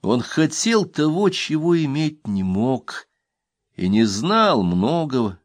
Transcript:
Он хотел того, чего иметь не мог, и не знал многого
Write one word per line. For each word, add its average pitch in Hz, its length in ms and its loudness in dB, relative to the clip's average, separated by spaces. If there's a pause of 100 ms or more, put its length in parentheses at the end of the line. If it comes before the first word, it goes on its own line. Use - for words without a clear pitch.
Он 117 220 0
хотел 165 640 0
того, 156 420 0
чего 170 480 0
иметь 151 500 -2
не 98 160 -2
мог, 107 680 -2 (680)
и 92 140 -4
не 107 160 4
знал 151 580 2
многого 113 840 0